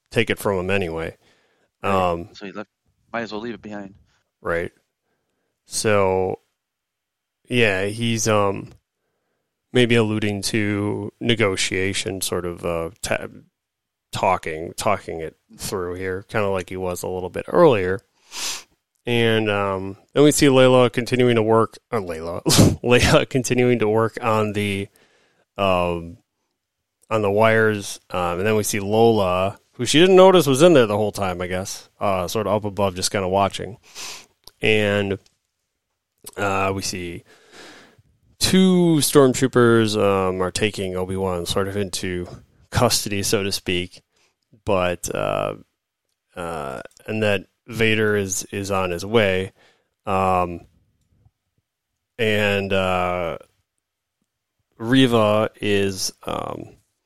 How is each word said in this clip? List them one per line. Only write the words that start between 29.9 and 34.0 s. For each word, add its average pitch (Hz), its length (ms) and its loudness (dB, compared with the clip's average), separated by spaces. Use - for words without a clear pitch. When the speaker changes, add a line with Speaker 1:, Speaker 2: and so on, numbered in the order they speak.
Speaker 1:
didn't 185 160 6
notice 185 320 8
was 135 140 2
in 175 120 8
there 127 120 8
the 104 120 -2
whole 107 140 -2
time, 92 300 -4
I 92 60 -6
guess, 92 420 -8
uh, 95 280 -2
sort 107 200 -4
of 95 60 0
up 107 120 -2
above, 98 300 -2
just 92 160 -6
kinda 98 160 -2
watching. 92 500 -2